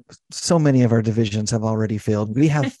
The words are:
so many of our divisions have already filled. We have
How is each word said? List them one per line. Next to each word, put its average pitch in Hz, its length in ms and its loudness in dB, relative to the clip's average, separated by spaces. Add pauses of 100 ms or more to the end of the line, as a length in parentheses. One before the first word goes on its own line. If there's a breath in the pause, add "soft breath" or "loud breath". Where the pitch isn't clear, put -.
(300)
so - 280 -2
many 139 240 4
of 117 100 2
our 117 80 4
divisions 107 520 -2
have 110 120 -2
already 110 320 -2
filled. 107 400 -2
We 151 120 2
have 147 320 -2